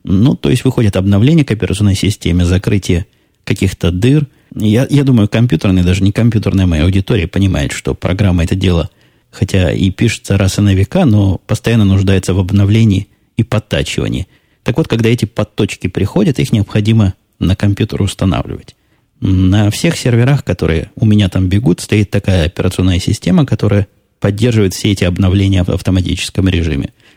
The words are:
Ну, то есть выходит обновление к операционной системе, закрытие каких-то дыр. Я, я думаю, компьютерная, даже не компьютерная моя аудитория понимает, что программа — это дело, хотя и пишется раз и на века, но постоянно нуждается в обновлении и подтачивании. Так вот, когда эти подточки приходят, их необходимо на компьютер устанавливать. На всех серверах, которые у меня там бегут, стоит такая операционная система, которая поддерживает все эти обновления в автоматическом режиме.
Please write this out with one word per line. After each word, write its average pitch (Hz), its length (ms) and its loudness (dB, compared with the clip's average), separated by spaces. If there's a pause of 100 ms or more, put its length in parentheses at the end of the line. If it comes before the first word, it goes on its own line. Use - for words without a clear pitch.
Ну, 110 320 2
то 147 160 -2
есть 127 140 0
выходит 120 320 0
обновление 104 480 2
к - 80 -4
операционной 101 420 0
системе, 90 500 0
закрытие 92 640 0 (380)
каких-то - 480 -2
дыр. 131 340 2 (280)
Я, 107 360 0
я 143 140 2
думаю, 120 240 2
компьютерная, 95 560 0
даже 90 180 0
не 98 80 2
компьютерная 101 560 0
моя 78 180 0
аудитория 95 420 0
понимает, 85 460 -2
что - 220 -6
программа — 90 500 0
это 92 120 -2
дело, 87 340 0 (400)
хотя 92 420 -2
и 80 180 0
пишется 110 460 -2
раз 98 220 0
и - 20 -2
на 101 140 2
века, 143 320 0
но 101 400 2
постоянно 113 380 0
нуждается 95 500 0
в 98 60 0
обновлении 101 680 2 (280)
и 113 80 0
подтачивании. 69 840 -4 (380)
Так - 120 -2
вот, 160 120 0
когда 113 200 0
эти 120 160 0
подточки - 640 -4
приходят, 165 540 -2
их 139 120 -2
необходимо 107 640 0 (240)
на 90 160 0
компьютер - 480 -2
устанавливать. - 720 -4 (460)
На 95 500 2
всех 165 260 -2
серверах, 123 480 0
которые 82 520 -2
у 113 100 0
меня 104 220 4
там 95 200 0
бегут, 120 320 0
стоит 104 300 0
такая 92 360 0
операционная 90 520 -2
система, 160 480 0
которая 101 400 0 (320)
поддерживает 101 560 0
все - 160 -2
эти 95 140 -2
обновления 95 580 2
в 90 80 -2
автоматическом 92 800 -2
режиме. 82 420 -2 (260)